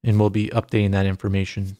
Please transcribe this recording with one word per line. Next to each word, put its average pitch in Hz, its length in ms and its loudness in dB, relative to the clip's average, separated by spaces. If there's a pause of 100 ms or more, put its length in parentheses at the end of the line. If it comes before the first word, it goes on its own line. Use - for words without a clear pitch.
and 107 160 2
we'll 104 120 4
be 107 180 -2
updating 107 440 0
that 98 140 2
information. 98 720 -4